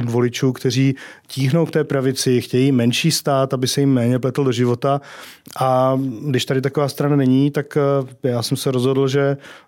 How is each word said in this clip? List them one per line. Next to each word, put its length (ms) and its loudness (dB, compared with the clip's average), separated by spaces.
voličů, 480 0
kteří 440 0
tíhnou 400 0
k 40 -8
té 140 0
pravici, 560 0
chtějí 320 2
menší 380 2
stát, 440 0
aby 140 -2
se 120 -2
jim 120 2
méně 260 2
pletl 260 0
do 80 2
života. 480 0
A 380 2
když 180 0
tady 160 -2
taková 280 -2
strana 280 0
není, 340 4
tak, 260 -6
eh, 520 0
já 140 0
jsem 140 -2
se 140 -2
rozhodl, 380 0
že, 280 0